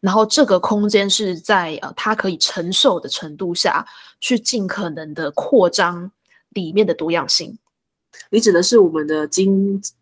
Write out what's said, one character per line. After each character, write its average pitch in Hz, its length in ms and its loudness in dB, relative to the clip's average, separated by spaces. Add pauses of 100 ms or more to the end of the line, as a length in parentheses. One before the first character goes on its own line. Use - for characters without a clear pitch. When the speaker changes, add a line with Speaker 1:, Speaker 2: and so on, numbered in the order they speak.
Speaker 1:
然 190 100 2
后 220 120 4
这 262 200 2
个 185 140 2
空 208 300 0
间 202 200 2
是 185 300 -2
在， 170 420 0
呃， - 140 -12
他 - 180 -2
可 202 160 -2
以 175 60 -4
承 170 380 -2
受 190 260 2
的 - 80 -14
程 151 300 -8
度 175 180 -4
下 - 320 -2 (320)
去 - 180 0
尽 202 300 -2
可 185 220 -6
能 156 240 -12
的 147 180 -6
扩 190 380 2
张 175 420 -2 (380)
里 170 240 -8
面 208 120 4
的 170 80 0
多 160 160 -4
样 165 200 -2
性。 - 280 -2 (720)
Speaker 2:
你 202 80 2
指 226 140 4
的 175 100 4
是 233 160 4
我 190 120 6
们 156 180 -4
的 156 180 -2
经-， 196 560 0 (200)